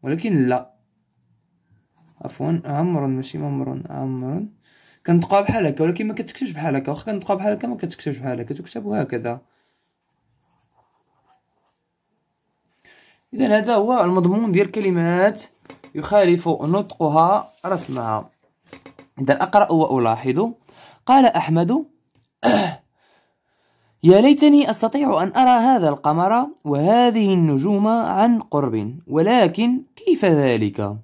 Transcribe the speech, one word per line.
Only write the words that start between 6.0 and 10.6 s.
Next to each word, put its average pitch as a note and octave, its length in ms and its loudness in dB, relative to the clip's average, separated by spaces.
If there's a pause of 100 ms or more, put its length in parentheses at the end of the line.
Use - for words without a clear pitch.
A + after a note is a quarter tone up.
ما G#3+ 80 -6
كتكتبش - 360 -10
بحال D3+ 260 -6
هكا، C3+ 160 -6
واخا F3+ 200 -10
كنطقوها G3 260 -4
بحال G#3 140 -2
هكا A3+ 160 -8
ما A#3+ 80 -8
كتكتبش D3+ 420 -10
بحال B2 220 -8
هكا، A#2 140 -10
تكتب C#3 340 -12
هكذا. A#2+ 520 -6 (4000)